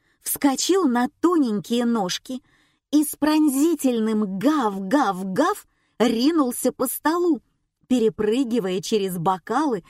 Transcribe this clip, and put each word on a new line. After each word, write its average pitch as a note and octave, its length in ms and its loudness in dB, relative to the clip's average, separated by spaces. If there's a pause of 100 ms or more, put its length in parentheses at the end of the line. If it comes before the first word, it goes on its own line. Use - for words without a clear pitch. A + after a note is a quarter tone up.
(220)
вскочил D#4 680 0
на B3 220 0 (100)
тоненькие A#3+ 640 0
ножки A#3 560 -4 (500)
и D4+ 120 4
с - 120 -6
пронзительным C4 1200 0
гав-гав-гав G3+ 1300 0 (320)
ринулся B3 720 0
по B3+ 160 -4
столу, D#4+ 540 0 (460)
перепрыгивая A3 920 0
через F#3+ 360 -2
бокалы, G3 720 -2